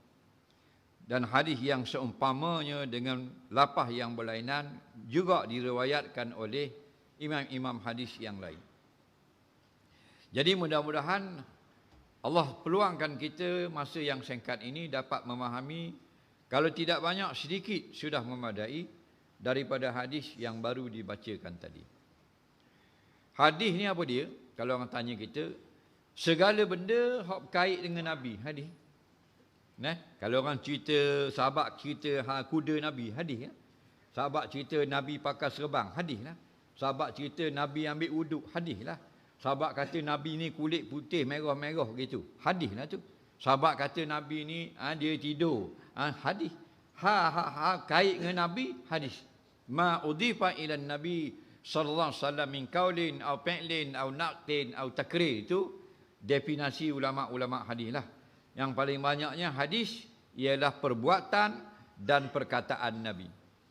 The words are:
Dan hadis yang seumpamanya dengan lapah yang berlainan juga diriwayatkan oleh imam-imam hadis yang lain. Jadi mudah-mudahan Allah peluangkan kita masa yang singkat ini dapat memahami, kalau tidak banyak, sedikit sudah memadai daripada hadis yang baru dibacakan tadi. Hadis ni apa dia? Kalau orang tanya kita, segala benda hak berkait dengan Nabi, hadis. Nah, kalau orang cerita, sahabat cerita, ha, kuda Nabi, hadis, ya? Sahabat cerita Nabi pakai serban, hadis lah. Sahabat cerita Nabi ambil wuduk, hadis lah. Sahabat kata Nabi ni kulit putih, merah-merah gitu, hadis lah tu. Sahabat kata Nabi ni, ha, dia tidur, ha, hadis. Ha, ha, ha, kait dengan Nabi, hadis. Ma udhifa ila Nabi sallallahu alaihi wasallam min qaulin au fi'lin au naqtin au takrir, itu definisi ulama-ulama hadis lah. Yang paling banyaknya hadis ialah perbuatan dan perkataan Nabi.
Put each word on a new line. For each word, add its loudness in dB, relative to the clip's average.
Dan 0
hadis 4
yang 2
seumpamanya -2
dengan -4
lapah 4
yang -4
berlainan -4
juga 4
diriwayatkan 0
oleh -4
imam-imam -4
hadis -6
yang -8
lain. -10
Jadi 6
mudah-mudahan 0
Allah 4
peluangkan 2
kita -2
masa -6
yang -2
singkat -6
ini -8
dapat -4
memahami, -4
kalau 4
tidak 0
banyak, 0
sedikit -4
sudah -2
memadai -4
daripada 0
hadis -4
yang -4
baru -2
dibacakan -8
tadi. -16
Hadis 6
ni 0
apa 0
dia? 0
Kalau 0
orang -6
tanya -6
kita, -6
segala 6
benda 0
hak -8
berkait 2
dengan -2
Nabi, -8
hadis. -10
Nah, -4
kalau 4
orang -2
cerita, 2
sahabat 2
cerita, -2
ha, -2
kuda 2
Nabi, -2
hadis, -6
ya? -16
Sahabat -2
cerita -2
Nabi -2
pakai -2
serban, -2
hadis -4
lah. -12
Sahabat 0
cerita -2
Nabi -2
ambil -2
wuduk, -2
hadis -2
lah. -6
Sahabat 2
kata 0
Nabi -2
ni -2
kulit 0
putih, 0
merah-merah 0
gitu, -4
hadis 2
lah -6
tu. -8
Sahabat 6
kata -2
Nabi -4
ni, -6
ha, -4
dia 0
tidur, 0
ha, 0
hadis. 0
Ha, 6
ha, 2
ha, 2
kait 6
dengan 2
Nabi, -4
hadis. -4
Ma 4
udhifa 2
ila -2
Nabi -4
sallallahu 2
alaihi -6
wasallam 0
min -4
qaulin 2
au 0
fi'lin -2
au 0
naqtin -2
au -4
takrir, 0
itu 4
definisi 0
ulama-ulama -2
hadis -4
lah. -4
Yang -2
paling 2
banyaknya 0
hadis -2
ialah 4
perbuatan 4
dan 4
perkataan -2
Nabi. -6